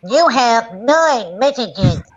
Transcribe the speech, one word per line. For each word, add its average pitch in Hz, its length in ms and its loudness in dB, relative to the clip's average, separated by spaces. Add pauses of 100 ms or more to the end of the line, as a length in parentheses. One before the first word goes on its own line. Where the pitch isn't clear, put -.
You 294 220 2
have 233 440 0
nine 233 680 0
messages. 233 760 -2